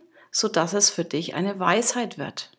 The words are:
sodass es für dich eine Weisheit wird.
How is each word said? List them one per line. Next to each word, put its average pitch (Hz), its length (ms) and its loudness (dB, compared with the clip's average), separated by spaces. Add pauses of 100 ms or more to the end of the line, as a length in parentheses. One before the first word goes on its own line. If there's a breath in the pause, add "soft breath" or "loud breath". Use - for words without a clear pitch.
(300 soft breath)
sodass 175 420 0
es 202 180 4
für - 140 -2
dich 165 300 -4
eine 190 240 -2
Weisheit 214 600 0
wird. - 400 -10